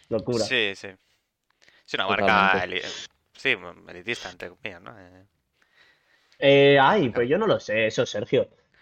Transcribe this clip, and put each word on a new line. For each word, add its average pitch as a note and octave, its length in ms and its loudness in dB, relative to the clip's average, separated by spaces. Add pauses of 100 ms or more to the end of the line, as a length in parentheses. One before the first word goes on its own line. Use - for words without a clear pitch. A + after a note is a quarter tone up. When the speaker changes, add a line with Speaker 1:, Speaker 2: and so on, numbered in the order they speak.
Speaker 1:
Locura. A2+ 380 -4
Speaker 2:
Sí, A2+ 280 -2
sí. - 120 -16 (1000)
Es - 80 -10
una A2+ 100 -4
Speaker 3:
Totalmente. G2 520 2
Speaker 2:
marca F2+ 60 -4
eli-, F2+ 180 -6 (520)
sí, C3 220 -4 (340)
elitista, F2+ 400 -10
entre F2+ 200 -16
comillas, F2+ 320 -18
¿no? A#2 180 -20
Eh, F#2 260 -20 (1120)
Speaker 1:
Eh, C#3 400 6
ay, D3+ 300 4
Speaker 2:
Claro. - 20 -4
Speaker 1:
pues B2 180 -2
yo D#3 80 0
no G#3+ 100 -2
lo B2 120 0
sé, A2 280 -2
eso, A#2 180 -2
Sergio. G#2+ 440 -2 (320)